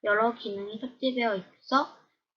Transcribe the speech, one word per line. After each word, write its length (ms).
여러 320
기능이 460
탑재되어 560
있어 600